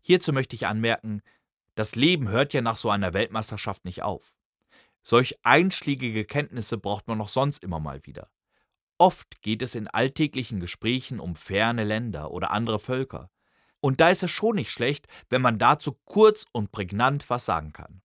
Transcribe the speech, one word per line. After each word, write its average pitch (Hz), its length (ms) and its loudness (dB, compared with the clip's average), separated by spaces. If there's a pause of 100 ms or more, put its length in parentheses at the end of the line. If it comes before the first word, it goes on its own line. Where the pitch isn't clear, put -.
Hierzu 175 320 2
möchte 131 220 0
ich 110 100 -6
anmerken, 110 560 -2 (540)
das 107 200 -4
Leben 139 340 2
hört 131 240 0
ja 135 80 0
nach 117 160 -2
so 110 140 -2
einer 98 220 0
Weltmeisterschaft 107 720 -4
nicht - 200 -10
auf. - 320 -8 (680)
Solch - 420 2
einschlägige 127 800 2
Kenntnisse 123 540 -4
braucht 101 300 -6
man 110 100 -4
noch 104 120 -6
sonst 139 340 -2
immer 85 160 -6
mal 71 260 -10
wieder. - 240 -18 (680)
Oft - 420 2
geht 110 220 -2
es 120 100 -6
in 110 140 -8
alltäglichen 131 720 -2
Gesprächen 117 600 -4
um 80 160 -8
ferne 110 480 0
Länder 104 460 -4
oder 90 220 -6
andere 110 260 -2
Völker. 127 540 -6 (480)
Und 135 220 2
da 165 80 8
ist 180 120 2
es 180 80 -2
schon 220 260 0
nicht 135 140 -2
schlecht, 131 380 -2 (220)
wenn 127 120 2
man 117 160 2
dazu 135 360 2 (120)
kurz 214 460 6
und 107 200 -4
prägnant 113 600 0
was 123 120 -2
sagen 78 300 -2
kann. - 320 -18